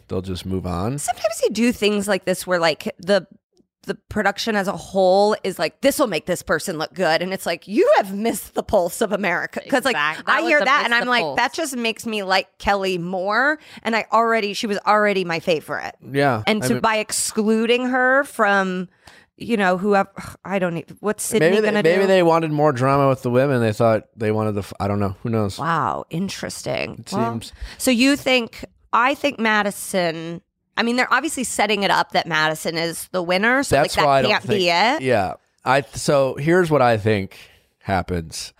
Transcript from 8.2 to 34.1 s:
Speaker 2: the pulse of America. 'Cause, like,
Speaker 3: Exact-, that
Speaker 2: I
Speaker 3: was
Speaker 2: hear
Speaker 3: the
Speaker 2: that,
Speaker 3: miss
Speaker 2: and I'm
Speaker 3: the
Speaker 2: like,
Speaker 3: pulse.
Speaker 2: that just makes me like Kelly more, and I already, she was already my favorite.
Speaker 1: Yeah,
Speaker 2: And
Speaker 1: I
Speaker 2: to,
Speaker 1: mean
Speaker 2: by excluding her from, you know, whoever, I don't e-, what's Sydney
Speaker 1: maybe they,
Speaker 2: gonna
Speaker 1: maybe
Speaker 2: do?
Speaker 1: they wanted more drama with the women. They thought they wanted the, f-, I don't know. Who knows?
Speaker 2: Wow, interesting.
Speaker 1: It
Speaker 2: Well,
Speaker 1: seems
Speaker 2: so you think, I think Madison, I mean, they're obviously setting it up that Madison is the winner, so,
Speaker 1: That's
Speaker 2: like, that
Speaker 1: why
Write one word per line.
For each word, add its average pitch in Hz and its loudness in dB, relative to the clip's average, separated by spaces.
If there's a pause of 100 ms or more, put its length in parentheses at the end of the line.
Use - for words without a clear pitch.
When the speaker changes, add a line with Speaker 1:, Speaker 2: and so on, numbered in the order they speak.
Speaker 2:
the 214 -4
pulse 180 0
of 202 0
America. 175 -4 (100)
'Cause, 262 0
like, 262 0
Speaker 3:
Exact-, 151 -2
that 262 2
Speaker 2:
I 302 0
Speaker 3:
was 320 -2
Speaker 2:
hear 294 4
Speaker 3:
the 196 2
Speaker 2:
that, 269 4
Speaker 3:
miss - 0
Speaker 2:
and 233 0
I'm 233 0
Speaker 3:
the 247 -2
Speaker 2:
like, 240 2
Speaker 3:
pulse. 139 -4
Speaker 2:
that 247 0
just 285 -6
makes 226 -4
me 214 -4
like 190 0
Kelly 190 0
more, 202 -2 (240)
and 233 -2
I 214 -2
already, 220 2
she 208 -6
was 202 -2
already 208 2
my 165 -4
favorite. 147 -4
Speaker 1:
Yeah, 131 0
Speaker 2:
And 214 0
Speaker 1:
I - 0
Speaker 2:
to, 240 2
Speaker 1:
mean 120 -2
Speaker 2:
by 220 0
excluding 220 0
her 254 2
from, 190 0 (500)
you 220 -4
know, 185 2
whoever, 196 0 (360)
I 190 -4
don't 175 -4
e-, - -12 (160)
what's 208 -4
Sydney 175 2
Speaker 1:
maybe 214 4
they, 214 2
Speaker 2:
gonna 208 0
Speaker 1:
maybe 175 4
Speaker 2:
do? 190 2
Speaker 1:
they 190 6
wanted 165 4
more 151 4
drama 135 4
with 131 0
the 127 -2
women. 127 4
They 113 2
thought 113 2 (120)
they 107 -2
wanted 107 -2
the, 101 -2
f-, - -10
I 101 -2
don't 101 0
know. 98 -2
Who 123 -6
knows? 110 -2
Speaker 2:
Wow, 131 -2
interesting. - -8
Speaker 1:
It - -10
Speaker 2:
Well, 202 -2
Speaker 1:
seems 113 -10 (240)
Speaker 2:
so - 0
you 262 4
think, 254 -2 (300)
I 254 2
think 285 -4
Madison, 175 -2 (380)
I 202 0
mean, 233 0
they're 254 0
obviously 330 -2
setting 202 -2
it 180 2
up 165 0
that - 0
Madison 160 -2
is 165 -6
the 185 -2
winner, 208 2
so, - 0
Speaker 1:
That's 156 2
Speaker 2:
like, 196 2
that - 4
Speaker 1:
why 139 6